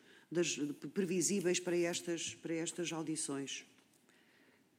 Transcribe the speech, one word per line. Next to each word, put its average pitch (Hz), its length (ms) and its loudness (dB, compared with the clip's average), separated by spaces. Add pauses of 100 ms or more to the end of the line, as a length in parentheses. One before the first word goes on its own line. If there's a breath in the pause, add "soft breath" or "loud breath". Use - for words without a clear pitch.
(320 loud breath)
das 160 260 2 (360)
previsíveis 180 680 2
para 180 160 0
estas, 170 600 0
para 160 180 -6
estas 165 400 -2
audições. 151 720 -4 (1120 soft breath)